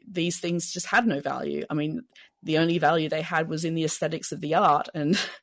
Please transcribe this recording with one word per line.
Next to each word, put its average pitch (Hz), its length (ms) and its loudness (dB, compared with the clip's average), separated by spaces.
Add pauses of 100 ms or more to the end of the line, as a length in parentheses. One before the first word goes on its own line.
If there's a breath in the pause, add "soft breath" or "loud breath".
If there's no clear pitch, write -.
these 170 320 0
things 170 340 -2
just 180 140 -6
had 233 200 4
no 147 140 2
value. 143 480 -4
I - 60 -4
mean, 156 300 -4 (400 loud breath)
the 156 140 2
only 170 200 4
value 156 300 4
they 156 120 -2
had 165 280 -2
was 160 160 -4
in 165 100 -2
the 165 80 0
aesthetics 160 480 -2
of 170 100 -8
the 151 140 -2
art. 170 400 4
And 156 260 2 (220 loud breath)